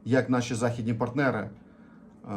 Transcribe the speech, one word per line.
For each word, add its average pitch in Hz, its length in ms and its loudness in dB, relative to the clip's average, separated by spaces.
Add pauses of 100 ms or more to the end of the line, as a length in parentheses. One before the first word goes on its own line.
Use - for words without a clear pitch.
як 123 260 4
наші 127 240 2
західні 117 400 0
партнери, 117 540 0
е, - 20 -14 (880)